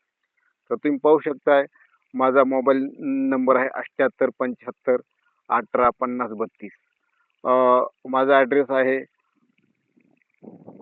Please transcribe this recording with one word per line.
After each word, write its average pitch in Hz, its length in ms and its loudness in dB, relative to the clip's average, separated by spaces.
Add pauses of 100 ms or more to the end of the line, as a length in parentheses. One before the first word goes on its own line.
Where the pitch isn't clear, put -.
(720)
तर 120 40 -4
तुम्ही 143 280 -4
पाहू 151 160 6
शकताय, 143 460 0 (500)
माझा 131 300 2
मोबाईल 131 440 0 (420)
नंबर 131 260 2
आहे 131 120 0
अठ्ठ्याहत्तर 127 680 -4
पंच्याहत्तर 127 580 -4 (520)
अठरा 120 420 0 (100)
पन्नास 123 300 -6
बत्तीस. 107 420 -10 (720)
अ, 135 60 -2 (580)
माझा 135 300 2
ॲड्रेस 135 320 2
आहे 131 300 0 (1800)